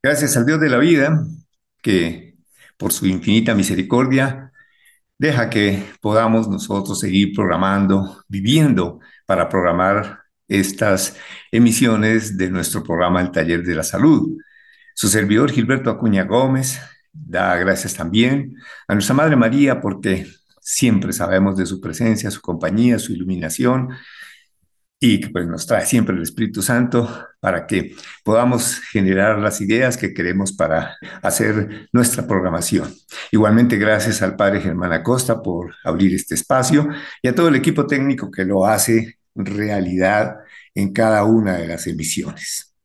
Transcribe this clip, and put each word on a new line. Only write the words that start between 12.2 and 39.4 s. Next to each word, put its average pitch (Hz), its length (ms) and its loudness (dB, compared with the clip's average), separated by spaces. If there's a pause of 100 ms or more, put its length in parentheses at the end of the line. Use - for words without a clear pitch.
de 92 140 -2
nuestro 90 340 -4
programa 87 380 0
El 87 80 -2
Taller 82 320 -2
de 85 140 -4
la 78 80 -4
Salud. 131 520 2 (600)
Su - 140 -2
servidor 107 420 2
Gilberto 123 400 0
Acuña 104 320 0
Gómez 131 580 0 (300)
da 90 460 -2
gracias 95 360 -2
también 117 600 0 (320)
a - 80 0
nuestra 104 180 0
Madre 151 220 4
María 127 440 4
porque 95 460 -2 (380)
siempre 95 500 0
sabemos 95 440 0
de 92 80 -2
su 92 160 -8
presencia, 110 500 -2
su - 100 -14
compañía, 98 560 0
su - 160 -6
iluminación, 92 760 -2 (1120)
y 104 200 4
que, - 100 -8
pues, 87 180 -4
nos 82 200 -8
trae 107 180 0
siempre 98 300 0
el 85 60 -4
Espíritu 104 400 -6
Santo 120 680 -2 (140)
para 87 260 -2
que 87 260 -2 (300)
podamos 120 560 0
generar 98 600 2
las 104 200 -2
ideas 123 380 0
que 92 160 -6
queremos 90 400 -2
para 80 420 -2 (260)
hacer - 720 -2
nuestra - 340 2
programación. 90 680 -2 (360)
Igualmente, 110 460 4
gracias 104 460 0
al 95 160 -2
Padre 101 240 2
Germán 90 320 -2
Acosta 117 480 0
por 87 420 -6
abrir 92 320 2
este - 200 -6
espacio 131 520 2 (340)
y 127 60 0
a 123 80 0
todo 170 140 4
el 143 60 4
equipo 151 300 0
técnico 135 460 -2
que 95 140 -4
lo 95 200 2
hace 110 540 0 (160)
realidad 98 1040 -2 (360)